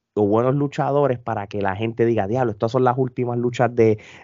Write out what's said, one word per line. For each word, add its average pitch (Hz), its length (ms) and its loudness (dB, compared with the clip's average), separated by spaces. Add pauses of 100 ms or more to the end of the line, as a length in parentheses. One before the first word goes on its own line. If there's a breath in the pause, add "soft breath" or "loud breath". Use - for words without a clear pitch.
(160)
o 104 120 2
buenos 117 260 2
luchadores 139 640 0
para 107 300 -6
que 104 140 -6
la 95 160 -2
gente 113 280 -2
diga, 110 220 0
"Diablo, 120 240 0
estas 113 220 -4
son 131 100 2
las 123 140 2
últimas 123 400 -4
luchas 120 360 0
de, 113 260 4 (240 loud breath)